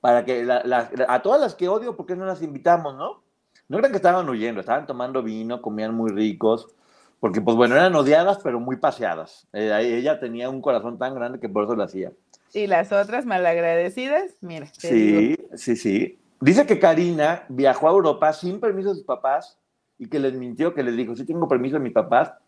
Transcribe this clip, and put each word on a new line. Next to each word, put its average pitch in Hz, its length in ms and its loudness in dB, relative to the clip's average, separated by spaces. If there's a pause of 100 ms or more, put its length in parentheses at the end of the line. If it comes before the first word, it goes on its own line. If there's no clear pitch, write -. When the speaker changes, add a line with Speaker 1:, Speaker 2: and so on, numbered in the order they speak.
Speaker 1:
Para 120 240 4
que 123 200 -2
la, 123 200 0
la, 123 260 0 (180)
a 123 140 2
todas 254 180 4
las 247 140 0
que 180 140 -2
odio, 220 280 -4
¿por 180 100 -12
qué 180 100 -6
no 185 80 -10
las 185 160 -6
invitamos, 156 560 0
no?". 180 260 -10 (460)
No 151 100 -4
crean 262 140 4
que 196 40 -2
estaban 180 320 2
huyendo, 113 320 -4
estaban 135 260 -2
tomando 127 360 -4
vino, 113 400 -6
comían 110 320 -6
muy 113 160 -2
ricos, 110 580 0 (500)
porque, 107 220 0
pues, 113 160 2
bueno, 120 200 6
eran 180 180 6
odiadas, 160 500 4
pero 120 160 -2
muy 170 160 -6
paseadas. 90 760 -4
Eh, 107 440 0
ella 151 220 -2
tenía 120 300 -8
un 135 100 -10
corazón 120 380 -2
tan 131 160 -6
grande 123 260 -8
que 117 80 -10
por 104 160 -2
eso 113 100 -2
lo 107 80 -2
hacía. 92 300 -8 (400)
Speaker 2:
Y 208 140 -4
las 196 260 0
otras 208 320 -2
malagradecidas, 180 1080 0 (100)
mira, 165 240 -14 (160)
te 170 80 -8
Speaker 1:
Sí, 127 40 2
Speaker 2:
digo. 110 500 4 (120)
Speaker 1:
sí, 120 200 -2
sí. 104 420 -2 (240)
Dice 190 240 6
que 208 120 2
Karina 165 680 2
viajó 135 400 2
a 165 40 6
Europa 156 420 2
sin 180 260 -6
permiso 196 300 -2
de 185 60 -4
sus - 80 -14
papás 139 540 -4 (400)
y 117 120 -14
que 151 80 -2
les 135 160 0
mintió, 131 400 -4
que 147 80 -4
les 123 120 -2
dijo, 117 220 -4
"Sí 131 80 -12
tengo 165 240 -4
permiso 131 280 0
de 151 40 -2
mis 127 140 -6
papás" 120 400 2 (140)